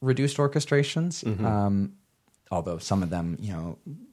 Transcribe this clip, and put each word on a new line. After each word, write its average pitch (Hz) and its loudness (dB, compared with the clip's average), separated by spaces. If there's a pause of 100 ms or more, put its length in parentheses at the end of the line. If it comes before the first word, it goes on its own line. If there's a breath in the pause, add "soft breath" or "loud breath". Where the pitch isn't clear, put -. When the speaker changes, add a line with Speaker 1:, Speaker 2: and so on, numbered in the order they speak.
Speaker 1:
reduced 131 2
orchestrations, 147 2
Speaker 2:
Mm-hmm. 110 0
Speaker 1:
um, 101 2 (580)
although 87 -2
some 98 0
of 87 -2
them, 85 -2
you 104 -6
know, 85 -8 (340)